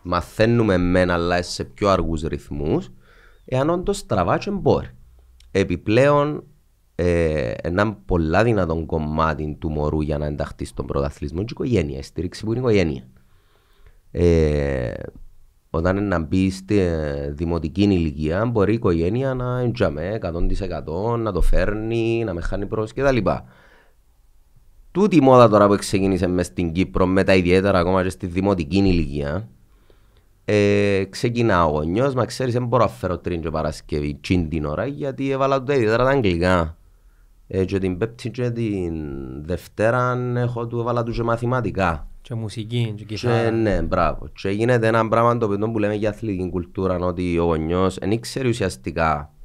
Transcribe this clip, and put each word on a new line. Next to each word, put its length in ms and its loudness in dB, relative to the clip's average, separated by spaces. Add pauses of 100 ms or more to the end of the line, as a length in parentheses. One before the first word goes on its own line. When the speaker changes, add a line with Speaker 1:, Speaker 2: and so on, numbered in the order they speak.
Speaker 1:
μαθαίνουμε 760 2
μεν, 320 2
αλλά 320 0
σε 220 -8
πιο 260 -2
αργούς 320 0
ρυθμούς, 680 -4 (560)
εάν 240 0
όντως 360 -4
τραβά 320 0
και 140 -6
μπορεί. 360 0 (640)
Επιπλέον, 920 2 (520)
ε, 560 0 (100)
ένα 320 -2
πολλά 500 0
δυνατόν 420 0
κομμάτι 720 -2
του 100 -4
μωρού 320 0
για 160 -2
να 80 -4
ενταχθεί 400 -6
στον 200 -10
πρωταθλητισμό 540 -4
είναι 100 -4
η 40 -12
οικογένεια, 440 0
η 40 -10
στήριξη 420 -8
που 100 -4
είναι 60 -2
η 40 -4
οικογένεια. 440 2 (1040)
Ε, 800 2 (760)
όταν 280 0
είναι 100 -2
να 120 0
μπει 300 2
στη, 300 -2
ε, 520 -2
δημοτική 520 -2
ηλικία, 640 0
μπορεί 260 2
η 40 2
οικογένεια 580 0
να 280 -4
είναι 100 0
τζαμέ, 420 -2
εκατόν 340 -2
τοις 140 0
εκατό, 540 -4
να 160 -2
το 100 0
φέρνει, 840 2
να 100 -4
με 80 -6
χάνει 240 -4
πρόοδος 280 -6
κτλ. 240 2 (1700)
Τούτη 240 2
η 60 8
μόδα 280 10
τώρα 180 6
που 80 6
ξεκίνησε 520 0
μες 180 0
στην 260 -4
Κύπρο, 340 0
με 180 2
τα 120 4
ιδιαίτερα 440 4
ακόμα 240 0
και 60 -2
στη 180 -8
δημοτική 500 0
ηλικία, 680 0 (1000)
ε, 640 2
ξεκινά 560 2
ο 40 2
γονιός, 440 0
«Μα 120 0
ξέρεις, 280 -4
δεν 120 -2
μπορώ 180 2
να 60 2
φέρω 280 -6
Τρίτη 240 -6
και 80 -6
Παρασκευή 720 -4
τσιν 280 0
την 160 -4
ώρα, 200 -4
γιατί 460 -6
έβαλα 320 0
τα 100 -2
ιδιαίτερα 300 2
τα 60 4
αγγλικά. 680 2 (680)
Ε, 180 -2
και 140 -4
την 180 -2
Πέμπτη 320 -6
και 200 -4
την 440 -4 (520)
Δευτέρα 720 -2 (180)
έχω 320 -4
του, 120 -6
έβαλα 240 -2
του 80 -6
και 120 -4
μαθηματικά». 840 -2 (140)
Speaker 2:
Και 120 -12
μουσική, 600 -4
και 80 -14
Speaker 1:
Και 120 -10
Speaker 2:
κιθάρα. 360 0
Speaker 1:
ναι, 300 2
μπράβο. 460 0 (140)
Και 80 -4
γίνεται 380 2
ένα 200 4
πράγμα 300 2
το 80 0
οποίο 260 -2
που 80 -2
λέμε 140 0
για 160 -2
αθλητική 400 -4
κουλτούρα, 480 -4
ότι 420 -2
ο 40 2
γονιός 540 0
εν 140 -2
ήξερε 360 -4
ουσιαστικά. 880 -2 (120)